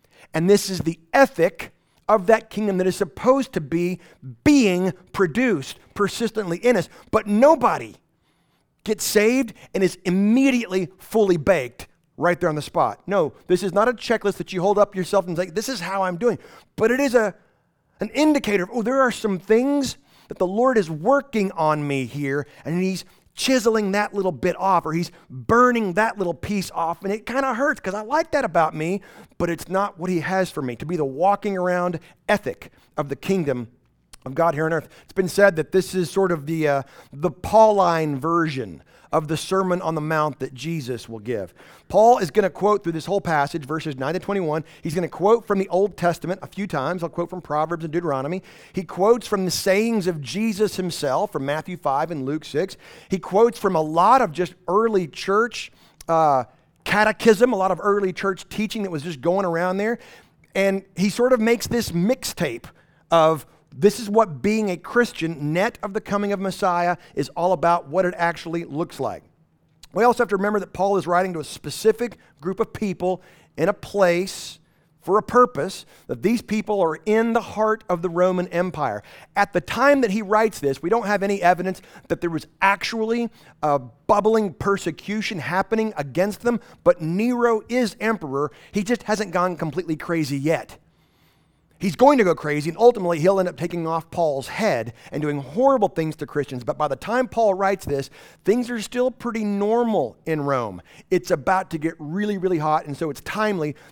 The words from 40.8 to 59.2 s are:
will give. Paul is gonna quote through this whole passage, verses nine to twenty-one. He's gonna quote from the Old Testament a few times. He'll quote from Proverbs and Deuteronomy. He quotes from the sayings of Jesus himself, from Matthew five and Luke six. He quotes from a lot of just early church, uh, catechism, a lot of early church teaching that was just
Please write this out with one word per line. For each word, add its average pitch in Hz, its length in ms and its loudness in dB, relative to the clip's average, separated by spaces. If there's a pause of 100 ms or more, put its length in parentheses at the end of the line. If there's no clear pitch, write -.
will 113 120 -12
give. 104 340 -6 (340)
Paul 226 300 6
is 185 140 -4
gonna 196 180 2
quote 208 320 0
through 165 100 -4
this 160 140 -8
whole 190 140 -2
passage, 151 440 -2
verses 151 320 -6
nine 135 180 -4
to 185 40 -4
twenty-one. 165 460 -4 (180)
He's 160 140 -4
gonna 175 120 -2
quote 214 380 2
from 196 140 0
the 190 80 -2
Old 190 280 0
Testament 175 460 -2
a 135 60 -16
few 202 180 -8
times. 165 360 -4
He'll 165 60 -6
quote 170 220 -6
from 185 100 -10
Proverbs 160 440 -2
and 156 80 -8
Deuteronomy. 160 500 -2 (300)
He 185 100 -6
quotes 208 460 2
from 196 160 0
the 175 80 0
sayings 202 560 2
of 165 120 -4
Jesus 196 540 -2
himself, 165 560 -2
from 135 160 -4
Matthew 156 300 -4
five 151 340 -2
and 139 160 -6
Luke 156 180 -6
six. 175 320 -4 (320)
He 190 100 -2
quotes 214 420 2
from 185 160 0
a 160 40 4
lot 170 400 6
of 190 120 0
just 170 220 -4 (120)
early 202 400 2
church, 208 640 -2 (380)
uh, 151 360 4 (380)
catechism, 214 720 4
a 214 40 0
lot 190 140 0
of 175 100 -2
early 202 320 0
church 196 360 -6
teaching 214 340 -4
that 190 80 -6
was 147 140 -6
just 160 160 -8